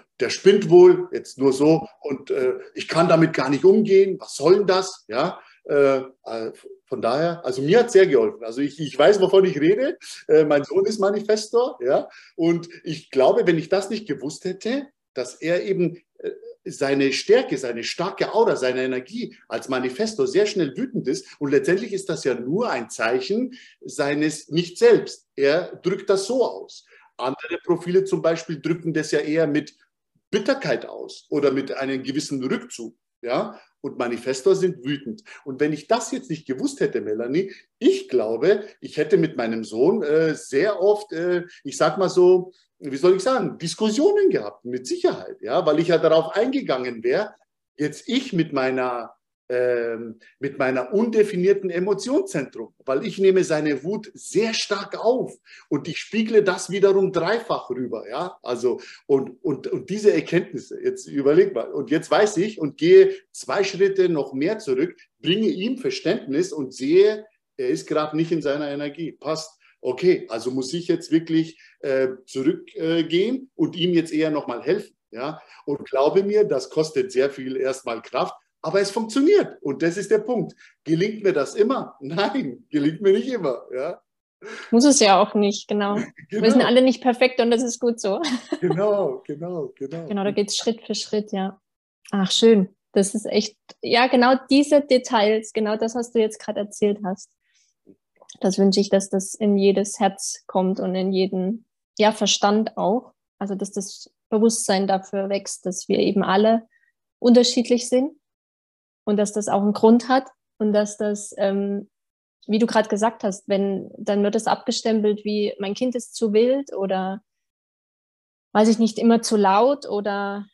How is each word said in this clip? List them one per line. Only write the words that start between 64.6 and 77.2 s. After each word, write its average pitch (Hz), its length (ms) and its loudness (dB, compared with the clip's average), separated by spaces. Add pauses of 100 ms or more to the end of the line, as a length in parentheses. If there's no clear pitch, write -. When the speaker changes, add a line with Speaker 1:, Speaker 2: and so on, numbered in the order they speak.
Speaker 1:
bringe 196 300 0
ihm 202 280 -4
Verständnis 151 760 -4
und 143 200 -8
sehe, 196 520 2 (320)
er 127 100 -4
ist 156 200 -4
grad 151 260 -2
nicht 160 180 -2
in 160 100 0
seiner 147 280 -2
Energie, 143 420 -8
passt. - 480 -10 (220)
Okay, 131 480 0
also 117 220 -6
muss 131 220 -4
ich 170 140 -6
jetzt 165 240 -2
wirklich, 160 480 0 (200)
äh, 135 300 0 (160)
zurückgehen, 170 1080 -2
äh, - 200 -10
und 147 200 -2
ihm 175 180 0
jetzt 160 200 0
eher 156 160 0
nochmal 139 340 -6
helfen, - 320 -4 (160)
ja? 127 300 -10 (240)
Und - 240 -8
glaube 151 340 2
mir, 208 220 2
das 139 240 -4
kostet 151 420 -2
sehr 135 200 0